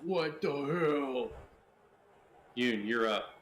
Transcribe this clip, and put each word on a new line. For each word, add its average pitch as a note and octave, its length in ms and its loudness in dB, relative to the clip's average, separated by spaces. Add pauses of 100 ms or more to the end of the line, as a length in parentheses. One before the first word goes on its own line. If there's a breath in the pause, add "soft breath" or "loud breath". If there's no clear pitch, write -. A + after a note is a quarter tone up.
What E3 380 -2
the F3+ 100 0
hell? C#3+ 800 0 (1300)
Yoon, A#2+ 300 0
you're A2+ 220 2
up. G#2 340 -2